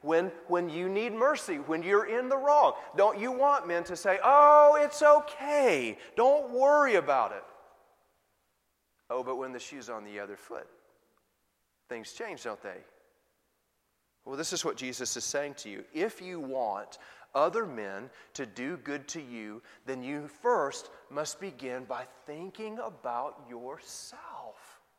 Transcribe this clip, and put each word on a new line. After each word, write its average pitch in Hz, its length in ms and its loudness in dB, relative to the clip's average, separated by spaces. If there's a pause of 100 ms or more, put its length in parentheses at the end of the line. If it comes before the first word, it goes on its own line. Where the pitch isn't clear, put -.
When, 165 280 0 (160)
when 175 220 -2
you 175 220 -6
need 214 240 -2
mercy, 233 420 0
when 160 260 -4
you're 202 240 2
in 240 220 -4
the 277 80 0
wrong, 269 380 6 (220)
don't 202 220 4
you 247 140 -4
want 269 340 2
men 170 180 -2
to 170 120 -8
say, 190 260 0
"Oh, 294 560 10
it's 294 240 0
okay, 285 960 4 (200)
don't 262 340 2
worry 269 460 4
about 135 360 2
it"? 98 120 -12 (1600)
Oh, 127 160 -4
but 127 120 -6
when 131 160 -8
the 123 60 -12
shoe's 123 300 -16
on 110 160 -10
the 104 160 -12
other 101 160 -12
foot, - 320 -16 (1200)
things 113 240 -14
change, 202 320 -12
don't 107 180 -10
they? 92 220 -14 (1400)
Well, 131 120 -12
this 160 160 -6
is 170 120 -6
what 160 120 -4
Jesus 127 400 -8
is 120 80 -10
saying 143 300 -6
to - 160 -16
you. 101 220 -14
If 180 280 -6
you 180 180 -12
want 123 600 -8 (360)
other 175 300 0
men 110 460 -10 (240)
to 135 120 -8
do 123 300 -10
good 139 320 -10
to 165 120 -10
you, 117 420 -14 (240)
then 131 160 -8
you 147 260 -8
first 175 600 -4 (200)
must 147 300 -10
begin 127 440 -12
by 123 220 -10 (200)
thinking 190 520 -14
about 131 680 -10
yourself. - 1300 -18 (180)